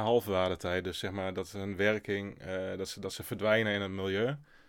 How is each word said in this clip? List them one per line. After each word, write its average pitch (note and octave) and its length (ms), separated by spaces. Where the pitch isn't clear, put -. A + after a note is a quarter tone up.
halfwaardetijd. F#2 800
Dus F2+ 160
zeg G2 120
maar F#2+ 220
dat F#2 180
hun G2 240
werking, G2+ 640
eh, F#2 380
dat F#2+ 120
ze, - 100
dat F#2+ 140
ze G#2 100
verdwijnen G#2+ 500
in G2+ 80
het G2 100
milieu. G2 440